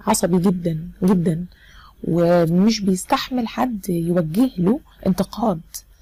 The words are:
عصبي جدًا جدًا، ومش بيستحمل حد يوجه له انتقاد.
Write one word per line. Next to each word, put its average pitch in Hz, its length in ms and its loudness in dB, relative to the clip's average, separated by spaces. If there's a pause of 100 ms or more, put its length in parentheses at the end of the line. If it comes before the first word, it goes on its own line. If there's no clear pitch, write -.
عصبي 190 300 0
جدًا 170 500 0 (160)
جدًا، 180 420 2 (580)
ومش 175 760 2
بيستحمل 220 680 -2
حد 226 420 -6
يوجه 175 680 0
له 196 220 2 (280)
انتقاد. 190 540 -2 (400)